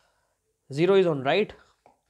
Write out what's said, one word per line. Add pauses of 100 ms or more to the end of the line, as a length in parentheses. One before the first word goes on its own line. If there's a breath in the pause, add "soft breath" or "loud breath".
(720)
Zero
is
on
right, (580)